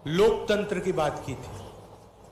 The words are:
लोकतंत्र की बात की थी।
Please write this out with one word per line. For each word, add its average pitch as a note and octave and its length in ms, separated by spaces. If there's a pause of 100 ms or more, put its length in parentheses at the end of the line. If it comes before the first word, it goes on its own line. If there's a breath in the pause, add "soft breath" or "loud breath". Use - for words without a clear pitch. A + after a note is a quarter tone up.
लोकतंत्र G3 760
की F#3 120
बात D3+ 340
की C3+ 80
थी। - 320 (640)